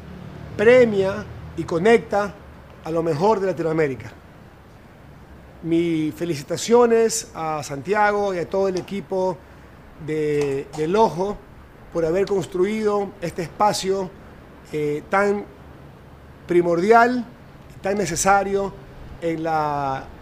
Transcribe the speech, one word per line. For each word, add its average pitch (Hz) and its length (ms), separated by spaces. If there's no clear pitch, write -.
premia 208 680
y 165 80
conecta 202 680
a 165 80
lo 165 100
mejor 175 380
de 190 80
Latinoamérica. 160 640
Mis 165 480
felicitaciones 226 1200
a 156 260
Santiago 202 720
y 175 40
a 160 120
todo 196 160
el 185 120
equipo 185 600
de, 147 640
del 160 200
Ojo 202 400
por 170 120
haber 185 220
construido 202 920
este 170 220
espacio, 190 680
eh, 151 360
tan 202 360
primordial 208 760
y - 40
tan 196 160
necesario 196 760
en 165 240
la 143 600